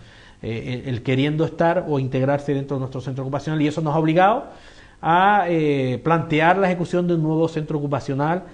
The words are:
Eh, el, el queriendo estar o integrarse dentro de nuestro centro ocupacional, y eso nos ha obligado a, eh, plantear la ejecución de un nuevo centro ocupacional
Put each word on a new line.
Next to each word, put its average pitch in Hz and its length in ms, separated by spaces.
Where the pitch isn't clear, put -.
Eh, 117 440
el, 127 100
el 107 80
queriendo 147 420
estar 170 420
o 147 120
integrarse 135 540
dentro 139 240
de - 20
nuestro 131 200
centro 135 240
ocupacional, 143 380
y 147 60
eso 147 140
nos 151 120
ha 156 60
obligado 185 460
a, 190 460
eh, 139 540
plantear 160 540
la 196 80
ejecución 180 420
de 175 60
un 165 80
nuevo 156 260
centro 156 300
ocupacional 143 640